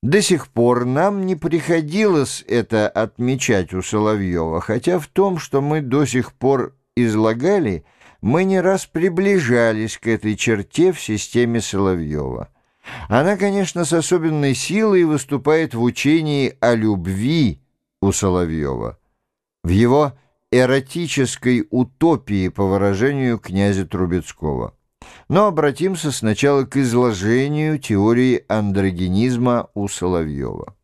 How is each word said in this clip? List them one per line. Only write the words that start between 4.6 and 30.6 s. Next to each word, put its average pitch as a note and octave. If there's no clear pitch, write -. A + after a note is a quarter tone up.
хотя C#3+
в D3
том, F#3
что C#3
мы D3+
до C#3
сих B2+
пор C3
излагали, A#2
мы D3+
не F#3+
раз F#3+
приближались D3
к -
этой A2
черте A#2
в D#3+
системе A#2
Соловьева. D2+
Она, D3+
конечно, F#3+
с D3
особенной D#3
силой F#3+
выступает D3+
в A#2
учении C#3+
о A#2+
любви G#2+
у G2
Соловьева, D#2+
в E2+
его B2
эротической B2+
утопии, B2
по G2+
выражению G#2
князя G2
Трубецкого. D#2+
Но F#3+
обратимся D#3
сначала C3+
к C3+
изложению B2+
теории A#2+
андрогинизма G#2
у G2+
Соловьева. D2+